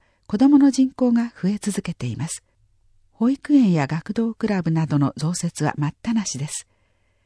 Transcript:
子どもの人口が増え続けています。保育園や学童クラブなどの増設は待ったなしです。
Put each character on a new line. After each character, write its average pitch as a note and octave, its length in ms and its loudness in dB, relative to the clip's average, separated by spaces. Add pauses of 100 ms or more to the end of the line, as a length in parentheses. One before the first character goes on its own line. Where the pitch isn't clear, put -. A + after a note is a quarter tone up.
(280)
子 G#3+ 100 -6
ど B3+ 100 4
も D4 100 6
の C#4 140 6
人 C4 180 2
口 B3 220 0
が A#3 140 2
増 G3 240 -4
え G#3 100 -2
続 G3 220 -4
け E3+ 120 -10
て A#2+ 140 -8
い A#2 80 -4
ま C#3 140 -6
す。 - 140 -12 (680)
保 A3+ 180 -2
育 C#4 240 -2
園 A#3 200 6
や D3 120 2
学 D#3+ 280 -6
童 A3+ 200 -2
ク - 140 -6
ラ G3 140 0
ブ D#3+ 100 -2
な D#3+ 140 0
ど D3+ 120 -2
の C#3+ 200 0
増 D#3+ 160 -4
設 E3+ 320 -6
は - 120 -2
待 D3 160 -4
っ - 80 -20
た A3+ 120 -4
な A3 120 -2
し - 120 -10
で C#3 100 -8
す。 - 200 -12 (580)